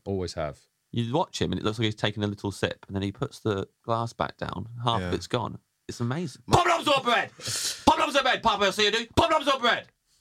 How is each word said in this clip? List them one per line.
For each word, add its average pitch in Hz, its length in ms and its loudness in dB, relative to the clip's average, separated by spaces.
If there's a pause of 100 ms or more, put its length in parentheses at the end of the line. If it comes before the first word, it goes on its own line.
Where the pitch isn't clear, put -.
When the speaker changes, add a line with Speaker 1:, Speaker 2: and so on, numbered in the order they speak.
Speaker 1:
Always 95 300 -4
have. 76 240 -6 (320)
Speaker 2:
You 117 240 -2
watch - 260 -2
him, 85 120 0
and 92 80 -2
it - 40 -2
looks 107 140 -2
like 117 60 0
he's 107 100 0
taking 104 300 -2
a - 20 2
little 101 240 -4
sip, - 380 -4
and 98 80 -6
then 95 80 -2
he 101 80 -2
puts - 260 -8
the 98 300 -2 (160)
glass 117 280 -4
back - 260 -4
down. - 300 -8 (140)
Half 117 200 2
of - 0 -
Speaker 3:
Yeah. 90 120 -2
Speaker 2:
it's 90 140 -4
gone. 110 300 -4 (280)
It's - 140 -8
amazing. 131 480 -4
Speaker 3:
My - 100 4
Speaker 2:
Poppadoms 330 400 2
or - 60 -4
bread? 233 340 2
Poppadoms - 800 2
or - 40 6
bread? 233 200 2
Papa, 202 300 2
see 208 140 2
you 202 40 2
do. 233 160 0 (100)
Poppadoms 269 380 4
or 254 60 -2
bread? 226 240 0 (360)